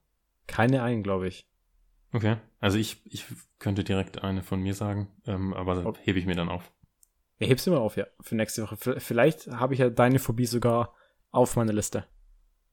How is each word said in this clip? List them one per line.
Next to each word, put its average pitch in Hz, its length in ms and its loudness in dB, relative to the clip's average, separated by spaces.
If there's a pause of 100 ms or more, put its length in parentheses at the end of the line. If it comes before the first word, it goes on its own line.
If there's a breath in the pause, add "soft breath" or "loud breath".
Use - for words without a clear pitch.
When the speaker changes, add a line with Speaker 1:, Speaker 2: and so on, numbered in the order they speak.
(480)
Speaker 1:
keine 127 340 2
ein, 117 220 -2
glaub 95 180 0
ich. 92 260 -8 (640)
Speaker 2:
Okay, 110 260 2 (220)
also 101 200 2
ich, - 260 -4
ich - 200 -14 (340)
könnte 101 240 0
direkt 95 400 -2
eine 95 180 -2
von 95 180 -4
mir 95 140 -2
sagen, 101 380 -4 (160)
ähm, 95 260 -2
aber 92 320 -2
Speaker 1:
Oh. - 160 -2
Speaker 2:
hebe 95 160 0
ich 90 80 0
mir 90 100 0
dann 87 140 -2
auf. 87 220 -10 (680)
Speaker 1:
Ja, 113 100 -4
heb's 131 160 2
dir 185 80 0
mal 165 60 4
auf, 110 180 0
ja, - 120 -2 (140)
für - 120 -8
nächste 110 300 -2
Woche. 107 120 -8
V-, - 240 -2
vielleicht 127 480 2
habe 131 280 -2
ich 123 60 -2
ja 123 100 4
deine 123 260 6
Phobie 123 300 0
sogar 117 480 0 (340 soft breath)
auf 123 260 2
meiner 113 180 2
Liste. 104 340 -2 (640)